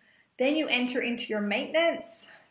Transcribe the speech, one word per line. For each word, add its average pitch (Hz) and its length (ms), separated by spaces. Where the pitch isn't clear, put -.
Then 277 180
you 311 100
enter 247 360
into 233 240
your 214 160
maintenance 285 840